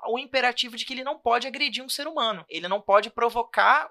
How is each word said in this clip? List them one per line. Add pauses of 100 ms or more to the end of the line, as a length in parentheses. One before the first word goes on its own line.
o
imperativo
de
que
ele
não
pode
agredir
um
ser
humano.
Ele
não
pode
provocar